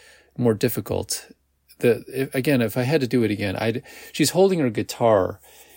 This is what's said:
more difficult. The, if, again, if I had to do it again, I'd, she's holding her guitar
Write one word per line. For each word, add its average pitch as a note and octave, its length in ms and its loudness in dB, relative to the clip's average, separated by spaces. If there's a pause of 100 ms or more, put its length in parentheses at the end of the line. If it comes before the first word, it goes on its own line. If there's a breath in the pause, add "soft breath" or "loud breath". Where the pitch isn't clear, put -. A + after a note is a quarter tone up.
(380 soft breath)
more A#2+ 160 4
difficult. - 800 -4 (480)
The, A#2 280 2
if, C3+ 280 -6
again, C3+ 260 0
if A2+ 160 -2
I B2 60 0
had B2+ 180 0
to B2+ 60 -2
do B2 160 0
it G#2 80 0
again, G2+ 260 -4
I'd, A2+ 240 -2 (320 loud breath)
she's D3 160 0
holding F#3+ 300 2
her C3 100 0
guitar G#2+ 720 0 (360 loud breath)